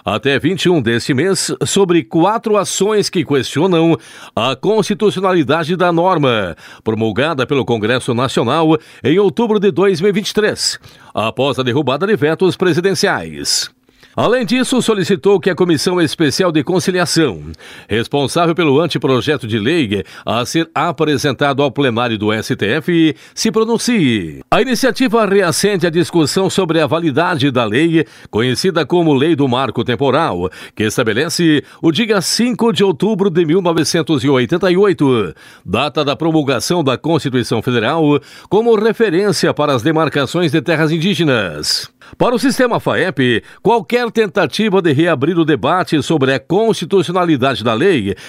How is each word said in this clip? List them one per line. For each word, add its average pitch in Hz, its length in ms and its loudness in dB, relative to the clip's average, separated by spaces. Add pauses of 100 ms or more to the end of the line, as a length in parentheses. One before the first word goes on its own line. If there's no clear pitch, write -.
até 123 360 0
vinte 156 260 -2
e 170 60 4
um 170 100 2
deste 117 320 0
mês 165 420 -2 (120)
sobre 175 360 2
quatro 208 540 0
ações 202 540 0
que 180 120 -2
questionam 160 760 2 (360)
a 127 220 0
constitucionalidade 185 1200 0
da 180 160 2
norma, 143 640 0 (260)
promulgada 113 640 -2
pelo 135 160 0
Congresso 117 520 -2
Nacional 147 640 0 (260)
em 151 140 2
outubro 208 420 0
de 196 100 2
dois 175 300 0
mil 202 80 0
e 202 60 2
vinte 196 160 -4
e - 40 -8
três, 208 440 -2 (360)
após 120 440 -2
a 131 40 0
derrubada 135 440 0
de 208 100 0
vetos 156 400 0
presidenciais. 160 1120 -2 (440)
Além 220 300 0
disso, 240 380 0
solicitou 196 580 0
que - 80 -2
a 185 60 0
Comissão 180 440 0
Especial 165 540 0
de 151 100 0
Conciliação, 165 840 -2 (440)
responsável 143 680 0
pelo 147 240 2
anteprojeto 135 680 0
de 110 120 -2
lei 107 460 -2 (220)
a 120 180 -2
ser 165 300 -2
apresentado 143 880 -2
ao 143 80 0
plenário 120 480 -2
do 104 120 -2
S 110 240 -2
T 110 120 -4
F, 160 500 0 (180)
se - 160 -2
pronuncie. 170 1000 0
A 180 100 4
iniciativa 240 640 0
reacende 190 640 0
a 175 40 0
discussão 170 600 0
sobre 165 280 0
a 156 80 2
validade 156 640 0
da 120 140 0
lei, 156 400 2 (260)
conhecida 135 540 0
como 165 300 2
Lei 151 200 2
do 139 140 0
Marco 123 340 -2
Temporal, 123 680 -2 (260)
que 104 60 -2
estabelece 131 840 0 (160)
o 160 100 2
dia 202 300 0
cinco 233 500 0
de 180 140 0
outubro 196 460 0
de 170 160 0
mil 175 160 2
novecentos 165 600 0
e 135 60 0
oitenta 160 420 2
e 175 60 2
oito, 135 580 2 (300)
data 139 400 -2
da 139 100 0
promulgação 156 720 0
da 131 140 0
Constituição 127 640 -2
Federal, 143 580 2 (300)
como 226 260 2
referência 202 760 2
para 147 200 0
as 117 80 -2
demarcações 151 720 0
de 160 80 2
terras 156 320 0
indígenas. 135 1000 -2 (280)
Para 220 160 2
o 233 40 0
sistema 240 400 0
faep, 127 640 0 (200)
qualquer 233 480 0
tentativa 202 720 0
de 165 100 2
reabrir 160 460 0
o 165 60 4
debate 151 580 0
sobre 135 320 0
a 127 60 -2
constitucionalidade 170 1200 0
da 117 100 0
lei 117 440 0 (120)